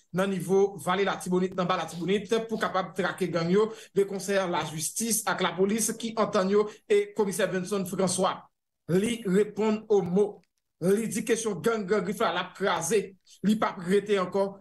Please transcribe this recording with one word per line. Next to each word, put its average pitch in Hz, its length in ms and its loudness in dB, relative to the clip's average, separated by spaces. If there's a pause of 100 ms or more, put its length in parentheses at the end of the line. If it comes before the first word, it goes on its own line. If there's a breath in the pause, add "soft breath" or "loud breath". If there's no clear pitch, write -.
(140)
dans 180 100 2
le 196 60 0
niveau 196 480 2
Vallée 185 260 0
Latibonite, 180 500 0
dans 185 120 0
bas 185 100 0
Latibonite, 185 720 -2
pour 220 100 -4
capable 185 360 -2
traquer 180 340 -2
gang 170 220 0
yo, 214 240 2 (200 loud breath)
les 196 120 4
conseils 196 300 -4 (140)
la 175 140 -2
justice 160 600 -4
avec 185 160 -2
la 170 100 0
police 202 460 0
qui 226 180 -6
entend 202 320 2
yo 208 220 2 (180 loud breath)
et 208 240 4
commissaire 196 380 0
Vincent 190 340 -4
François. 180 640 -2 (400)
Li 220 380 0
répond 208 640 2
aux 202 100 6
mots. 185 400 0 (400)
Li 202 260 2
dit 214 180 -4
question 214 320 0
gang, 220 280 0
gang, 202 180 0
griffe 190 180 -4
la 208 340 -2
crasé. 185 600 -2 (260 loud breath)
Li 214 140 4
pas 220 200 -2
regretté 196 420 2
encore, 190 420 -2